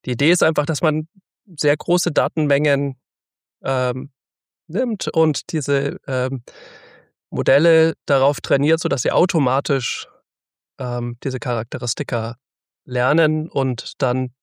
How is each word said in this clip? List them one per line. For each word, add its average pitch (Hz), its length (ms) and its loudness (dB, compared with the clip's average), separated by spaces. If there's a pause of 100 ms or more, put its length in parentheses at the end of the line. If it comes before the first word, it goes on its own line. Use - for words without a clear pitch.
Die 127 60 -4
Idee 139 200 2
ist 180 100 2
einfach, 156 240 2
dass 151 160 -4
man 156 280 0 (360)
sehr 151 300 0
große 170 380 0
Datenmengen, 143 840 0 (680)
ähm, 131 520 -4 (540)
nimmt 214 420 -4
und 156 420 0
diese, 143 460 -2 (100)
ähm, 131 360 -4 (880)
Modelle 160 640 4 (100)
darauf 139 340 2
trainiert, 151 400 2
sodass 156 220 -2
sie - 100 0
automatisch, 139 960 0 (720)
ähm, 120 440 -6
diese 127 160 -6
Charakteristika 117 1000 -4 (480)
lernen 156 640 0
und 131 520 -4
dann 127 420 -2